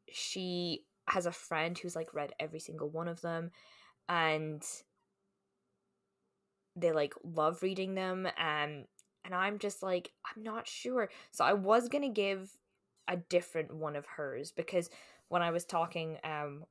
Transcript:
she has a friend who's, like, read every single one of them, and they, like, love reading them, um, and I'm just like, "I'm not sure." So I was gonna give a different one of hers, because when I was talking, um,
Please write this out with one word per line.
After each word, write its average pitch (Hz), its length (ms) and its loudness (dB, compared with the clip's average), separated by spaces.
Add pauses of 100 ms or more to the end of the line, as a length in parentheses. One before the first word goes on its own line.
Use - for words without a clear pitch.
she 180 800 -4 (220)
has 180 160 2
a 170 60 2
friend 170 460 -2
who's, 175 180 -6
like, 165 180 -6
read 147 260 -4
every 156 200 -6
single 156 300 -6
one 165 180 -2
of 170 140 -6
them, 170 300 -2 (580)
and 156 540 2 (2000)
they, 170 160 4
like, 147 220 4 (100)
love 165 400 2
reading 190 320 0
them, 185 300 0
um, 151 600 0 (400)
and 185 100 -6
I'm 196 240 2
just 202 240 -4
like, 180 300 0 (120)
"I'm 220 180 -10
not 226 240 -6
sure." 240 420 0 (220)
So - 140 2
I 175 80 8
was 220 360 6
gonna 285 200 0
give 196 480 -2 (500)
a 180 100 0
different 175 560 0
one 151 220 -4
of 143 100 -6
hers, 139 460 -6
because 175 380 0 (400)
when 175 140 4
I 170 80 2
was 175 140 0
talking, 165 580 0
um, 151 480 -6